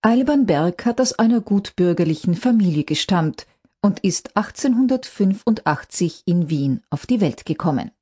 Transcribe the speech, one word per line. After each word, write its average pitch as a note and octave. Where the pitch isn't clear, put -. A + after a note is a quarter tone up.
Alban B3+
Berg E3
hat A#3+
aus C4
einer A3+
gutbürgerlichen F3
Familie F3+
gestammt D#3
und G3+
ist -
achtzehnhundertfünfundachtzig G#3+
in E3+
Wien C#3
auf -
die B3
Welt D3+
gekommen. D3+